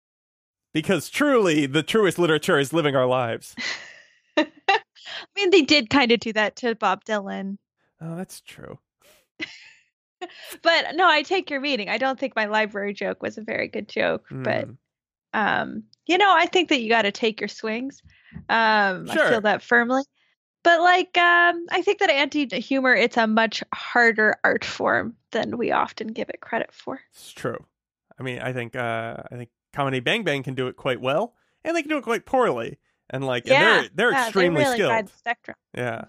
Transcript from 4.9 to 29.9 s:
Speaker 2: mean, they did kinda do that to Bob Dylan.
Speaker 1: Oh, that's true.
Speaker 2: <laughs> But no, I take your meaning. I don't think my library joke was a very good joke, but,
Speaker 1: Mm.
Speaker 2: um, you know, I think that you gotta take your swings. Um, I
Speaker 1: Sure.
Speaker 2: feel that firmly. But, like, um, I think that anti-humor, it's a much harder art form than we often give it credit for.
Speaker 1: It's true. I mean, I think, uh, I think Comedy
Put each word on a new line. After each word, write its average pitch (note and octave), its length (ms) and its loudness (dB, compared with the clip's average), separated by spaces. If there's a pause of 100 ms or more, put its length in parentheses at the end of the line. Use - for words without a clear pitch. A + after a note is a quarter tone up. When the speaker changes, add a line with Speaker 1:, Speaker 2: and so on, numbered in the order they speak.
Speaker 2:
mean, G4 160 0
they E4+ 120 8
did C4+ 280 2
kinda A#3+ 260 4
do A3 180 -4
that G#3+ 220 0
to A#3 200 -2
Bob G3+ 280 -2
Dylan. G3 540 -6 (420)
Speaker 1:
Oh, E3 140 -12
that's F#3 280 -12
true. - 360 -18 (640)
Speaker 2:
<laughs> - 60 -12 (1160)
But D4+ 340 0
no, F4+ 120 4
I D#4 140 4
take - 280 -2
your C#4 100 -4
meaning. B3+ 280 -4
I G3+ 80 -2
don't C4+ 240 -2
think C4 160 -6
my A3 80 0
library G#3 480 -2
joke F#3+ 300 -6
was G#3 160 -8
a A3 40 -14
very - 260 -6
good G#3 200 -10
joke, - 420 -4
but, C3 380 -4
Speaker 1:
Mm. A#2+ 80 -20 (560)
Speaker 2:
um, - 520 -2 (220)
you F4 120 2
know, G4 120 4
I E4+ 160 4
think F4 220 0
that C#4+ 140 0
you G#3+ 80 -2
gotta A3 200 2
take A3 300 -4
your G#3 80 -6
swings. A#3 540 -8 (460)
Um, G#3 640 2
I - 40 -2
Speaker 1:
Sure. D4+ 160 2
Speaker 2:
feel A3 100 2
that G#3 220 0
firmly. A#3+ 400 2 (600)
But, E4+ 200 6
like, F4+ 340 4
um, F4 540 4
I F#4 100 0
think G4+ 200 0
that F#4 100 4
anti-humor, C4+ 840 0
it's A3+ 220 2
a A3+ 100 2
much A3 380 0 (100)
harder A3 600 2 (100)
art G3+ 180 0
form - 540 -2 (160)
than A3+ 240 -4
we A#3+ 160 -2
often - 360 -2
give A3 200 -8
it - 140 -14
credit - 300 -8
for. - 280 -14 (120)
Speaker 1:
It's - 200 -20
true. - 320 -10 (540)
I B2 40 -12
mean, B2 180 -8
I B2 120 -6
think, B2 240 -8
uh, A2+ 400 -6 (160)
I B2 40 -14
think A#2+ 120 -14 (240)
Comedy C3+ 280 -2